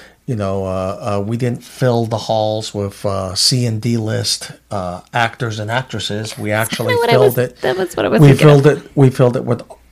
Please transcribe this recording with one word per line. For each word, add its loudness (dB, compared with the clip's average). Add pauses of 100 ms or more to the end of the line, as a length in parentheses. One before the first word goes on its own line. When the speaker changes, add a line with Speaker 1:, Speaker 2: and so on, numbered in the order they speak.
(260)
Speaker 1:
You -6
know, -4
uh, -4
uh, -4
we -4
didn't -4
fill 0
the -4
halls -2
with, -6
uh, -4
C 0
and -2
D -2
list, -4 (180)
uh, -8 (140)
actors -2
and -6
actresses. -6
We -4
actually -2
Speaker 2:
Kinda 0
what 0
I 4
Speaker 1:
filled 4
Speaker 2:
was, 2
Speaker 1:
it. -4
Speaker 2:
that -2
was -6
what -2
I 0
was 2
Speaker 1:
We 10
Speaker 2:
thinking 6
Speaker 1:
filled 6
Speaker 2:
of. 2
Speaker 1:
it. -20
We 6
filled 2
it -6
with, -2 (300)